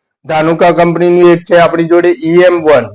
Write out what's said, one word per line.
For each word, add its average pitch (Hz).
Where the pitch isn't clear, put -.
ધાનુકા 160
કંપનીનું 175
એક 170
છે 175
આપણી 170
જોડે 170
ઈ 170
એમ 175
વન. 139